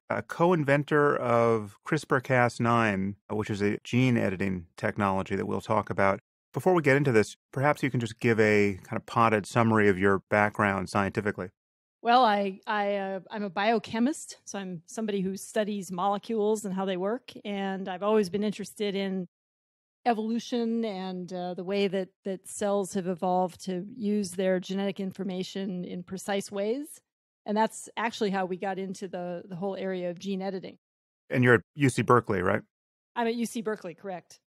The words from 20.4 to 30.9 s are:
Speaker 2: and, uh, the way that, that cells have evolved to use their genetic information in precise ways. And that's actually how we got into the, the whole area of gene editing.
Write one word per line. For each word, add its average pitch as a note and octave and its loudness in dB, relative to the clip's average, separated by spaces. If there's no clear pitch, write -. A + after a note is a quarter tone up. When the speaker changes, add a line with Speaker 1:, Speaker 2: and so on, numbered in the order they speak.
Speaker 2:
and, F#3 -6
uh, F3+ -6
the F3+ -8
way G3+ 0
that, F#3 -2
that F#3+ -8
cells G3+ -2
have F#3 -2
evolved F#3 0
to F#3 -6
use G#3 -2
their F#3 2
genetic G3 -4
information F#3 -6
in F#3 -10
precise G3 -6
ways. A3 -6
And G#3 -4
that's - -2
actually G#3+ -2
how F#3+ 0
we F#3 -6
got F#3+ -6
into F#3+ -10
the, F3 -8
the F#3 -14
whole F#3+ -4
area F#3 -4
of F3 -8
gene G3 -6
editing. F#3+ -8